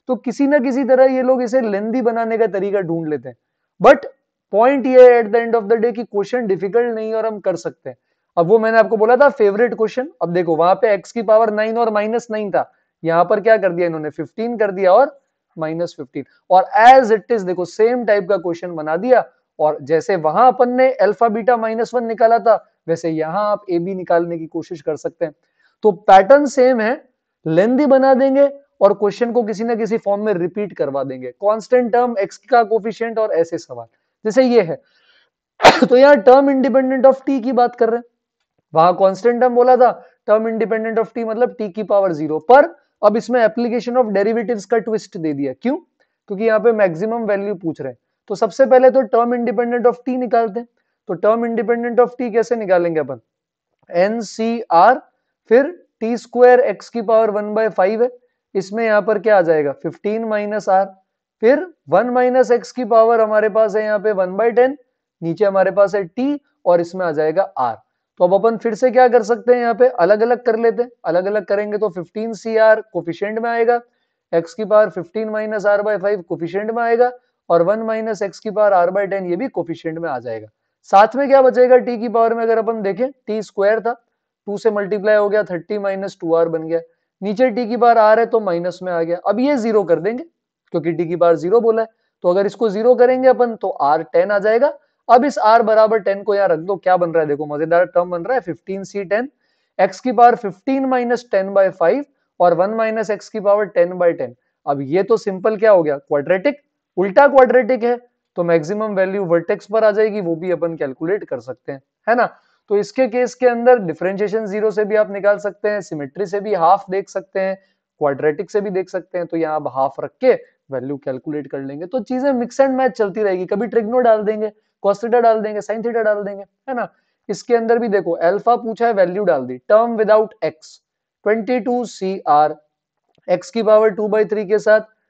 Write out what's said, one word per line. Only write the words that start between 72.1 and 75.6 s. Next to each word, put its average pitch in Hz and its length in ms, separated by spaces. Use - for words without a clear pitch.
सी 220 240
आर 220 220
कोफिशिएंट 180 460
में 233 100
आएगा, 233 300
एक्स 170 200
की 214 120
पावर 214 260
फ़िफ्टीन 214 380
माइनस 214 380